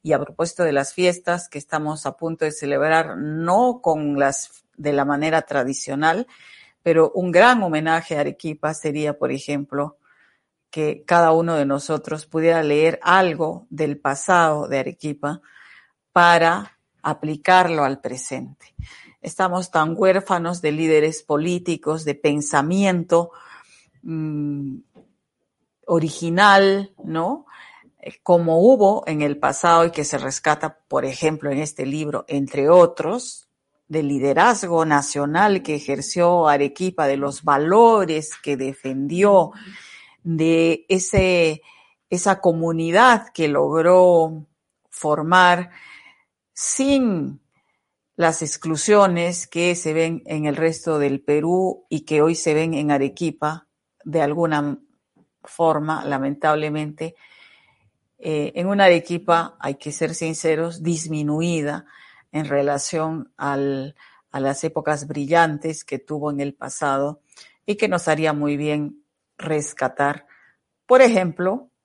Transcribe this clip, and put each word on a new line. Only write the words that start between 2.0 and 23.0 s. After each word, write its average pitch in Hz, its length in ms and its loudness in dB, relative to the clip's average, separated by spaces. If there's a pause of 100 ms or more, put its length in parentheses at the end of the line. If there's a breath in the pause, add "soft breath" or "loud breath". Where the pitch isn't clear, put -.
a 131 100 -6
punto 165 280 -6
de 156 60 -2
celebrar, 151 680 -2
no 175 640 -2
con 151 380 -2
las, - 460 -4 (120)
de 147 160 -4
la 139 120 0
manera 151 380 -2
tradicional, 143 840 -4 (560 loud breath)
pero 160 300 2
un 180 180 -2
gran 220 320 6
homenaje 160 540 -2
a 147 60 -2
Arequipa 151 520 -6
sería, 147 420 -4
por 135 140 -4
ejemplo, 143 680 -8 (720)
que 151 360 -6
cada 170 240 4
uno 165 240 2
de 143 120 0
nosotros 151 600 -6
pudiera 160 380 0
leer 151 400 2
algo 175 680 0
del 147 280 -4
pasado 151 680 0
de 135 140 -2
Arequipa 151 600 -8 (720 soft breath)
para 170 680 4 (240)
aplicarlo 156 840 2
al 135 160 -4
presente. 131 720 -12 (460 loud breath)
Estamos 185 500 -4
tan 165 260 0
huérfanos 180 680 0
de 151 100 -2
líderes 156 500 2
políticos, 160 840 -4
de 143 120 -4
pensamiento, 170 1120 0 (720 loud breath)